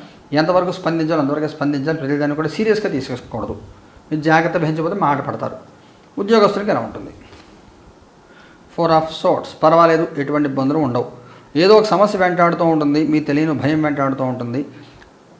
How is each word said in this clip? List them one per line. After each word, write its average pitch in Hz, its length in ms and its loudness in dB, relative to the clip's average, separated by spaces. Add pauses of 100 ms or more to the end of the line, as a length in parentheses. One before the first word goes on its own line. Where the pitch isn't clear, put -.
(320)
ఎంతవరకు 175 400 2
స్పందించాలో 160 500 -2
అంతవరకు 151 260 -2
స్పందించాలి. 147 500 -2
ప్రతిదాన్ని 147 380 -2
కూడా 156 120 -4
సీరియస్గా 214 400 0
తీసుకోకూడదు. 117 680 -6 (520)
మీరు 156 160 -4
జాగ్రత్త 165 340 2
వహించకపోతే 160 380 -2
మాట 147 240 0 (100)
పడతారు. 113 280 -8 (600)
ఉద్యోగస్తులకు 202 520 2
ఎలా 135 100 0
ఉంటుంది? 110 320 -12 (1600)
Four 165 220 0
of 160 80 2 (120)
Swords. - 320 0 (120)
పర్వాలేదు, 160 460 4 (100)
ఎటువంటి 147 300 -2
ఇబ్బందులు 135 300 -2
ఉండవు. 123 280 -2 (500)
ఏదో 190 200 6
ఒక 214 80 6
సమస్య 202 340 2
వెంటాడుతూ 175 460 2
ఉంటుంది, 151 420 2
మీ 151 140 0
తెలియని 151 320 0
భయం 147 300 0
వెంటాడుతూ 139 420 -2
ఉంటుంది. 123 420 -6 (720)